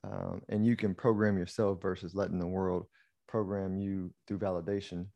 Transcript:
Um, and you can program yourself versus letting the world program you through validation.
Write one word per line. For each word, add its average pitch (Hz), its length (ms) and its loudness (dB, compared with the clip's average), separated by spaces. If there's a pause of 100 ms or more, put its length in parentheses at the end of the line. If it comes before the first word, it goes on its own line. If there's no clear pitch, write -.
Um, 92 420 -6
and 107 180 2
you 117 120 6
can 98 180 0
program 104 420 4
yourself 95 440 0
versus 90 340 -4
letting 95 240 0
the 87 80 0
world 90 380 0 (420)
program 98 500 -2
you 95 360 -2 (120)
through 101 140 -4
validation. 92 760 -2